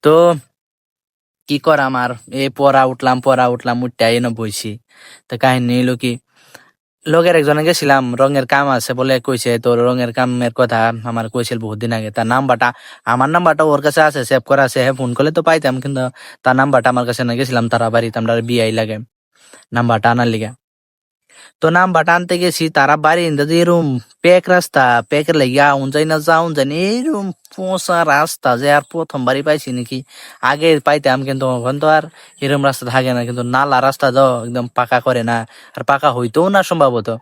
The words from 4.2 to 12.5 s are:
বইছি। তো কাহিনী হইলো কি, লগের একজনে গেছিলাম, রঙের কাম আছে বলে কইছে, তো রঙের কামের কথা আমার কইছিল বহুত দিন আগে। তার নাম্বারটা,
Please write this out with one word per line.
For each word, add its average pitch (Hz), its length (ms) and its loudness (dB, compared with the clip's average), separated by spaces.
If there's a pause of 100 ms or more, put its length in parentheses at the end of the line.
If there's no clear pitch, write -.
বইছি। 110 320 -8 (540)
তো - 80 -12 (100)
কাহিনী 127 340 0
হইলো 127 240 0
কি, 127 100 -4 (920)
লগের 170 340 4
একজনে 151 280 2
গেছিলাম, 139 360 2 (180)
রঙের 135 260 2
কাম 143 180 2 (100)
আছে 117 240 -4
বলে 131 160 0 (120)
কইছে, 123 240 -2 (120)
তো 123 60 0 (180)
রঙের 123 300 -2
কামের 123 420 -2
কথা 117 200 0 (300)
আমার 117 240 -4
কইছিল 120 260 -4
বহুত 107 240 -8
দিন 117 140 -4
আগে। 110 180 -6
তার 113 180 -2
নাম্বারটা, 123 360 2 (440)